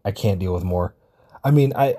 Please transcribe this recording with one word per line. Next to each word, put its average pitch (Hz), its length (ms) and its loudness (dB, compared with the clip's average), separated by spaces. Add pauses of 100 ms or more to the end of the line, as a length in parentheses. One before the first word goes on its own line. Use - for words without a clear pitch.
I 101 60 -4
can't 98 300 -2
deal 92 120 -2
with 87 120 -4
more. 90 320 -2 (480)
I 143 80 2
mean, 139 240 4
I, 135 220 2